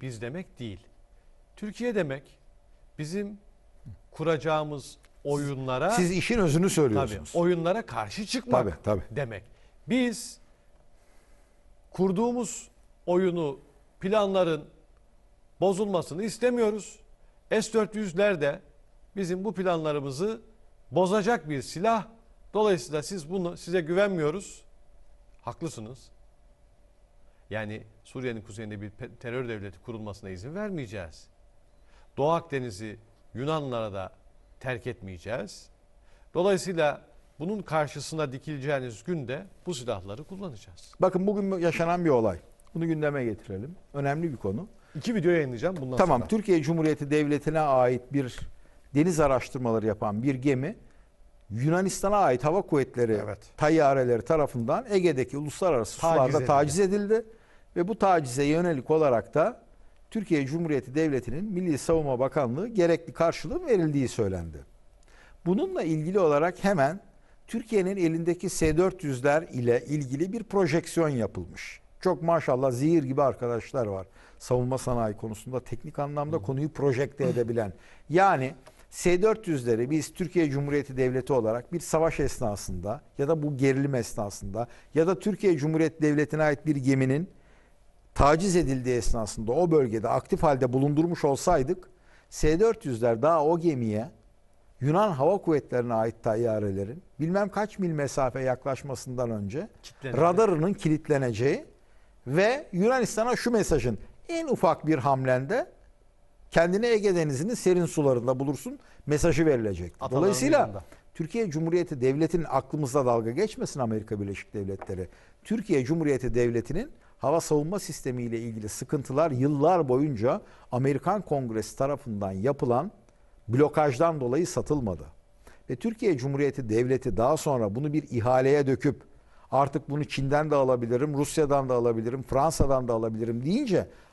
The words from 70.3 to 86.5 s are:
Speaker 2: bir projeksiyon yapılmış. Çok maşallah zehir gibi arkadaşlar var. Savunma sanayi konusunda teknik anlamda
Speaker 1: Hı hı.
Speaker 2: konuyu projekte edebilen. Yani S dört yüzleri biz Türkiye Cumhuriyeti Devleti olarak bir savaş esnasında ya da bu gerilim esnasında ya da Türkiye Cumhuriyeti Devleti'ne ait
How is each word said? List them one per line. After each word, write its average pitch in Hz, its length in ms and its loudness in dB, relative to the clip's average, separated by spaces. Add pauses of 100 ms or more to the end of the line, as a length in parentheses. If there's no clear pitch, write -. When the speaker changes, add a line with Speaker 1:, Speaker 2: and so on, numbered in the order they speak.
Speaker 2:
bir 226 100 -6
projeksiyon 165 680 2
yapılmış. 104 720 -6 (200)
Çok 180 220 0
maşallah 139 480 2
zehir 151 320 4
gibi 131 200 0
arkadaşlar 120 640 -2
var. 95 200 -6 (320)
Savunma 123 400 0
sanayi 117 380 -2
konusunda 117 440 -8
teknik - 380 -10
anlamda 147 380 -4
Speaker 1:
Hı - 40 -4
hı. 95 40 -10
Speaker 2:
konuyu 139 280 -4
projekte 135 560 0
edebilen. 117 440 0 (360)
Yani 156 460 4 (360)
S 180 320 2
dört 214 260 2
yüzleri 120 420 0
biz 151 240 -2
Türkiye 165 360 0
Cumhuriyeti 143 460 -2
Devleti 127 360 0
olarak 120 400 0
bir 170 80 -4
savaş 160 400 0
esnasında 104 800 -4 (180)
ya 139 100 0
da 160 140 0
bu 143 140 -2
gerilim 135 380 2
esnasında 107 720 -6 (260)
ya 160 120 4
da 185 120 2
Türkiye 190 380 2
Cumhuriyeti 156 460 0
Devleti'ne 151 400 2
ait 151 240 0